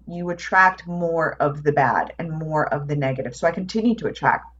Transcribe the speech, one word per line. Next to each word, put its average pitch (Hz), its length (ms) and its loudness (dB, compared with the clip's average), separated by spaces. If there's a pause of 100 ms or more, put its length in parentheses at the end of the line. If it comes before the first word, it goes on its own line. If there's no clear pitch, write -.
you 175 220 -6
attract 180 580 2
more 170 540 0
of 147 220 0
the 147 100 4
bad 127 440 2
and 165 140 -6
more 156 400 -2
of 143 160 -2
the 147 80 -2
negative. 135 400 -2
So 170 120 0
I 170 40 4
continued 220 460 0
to - 100 -4
attract - 380 -2 (140)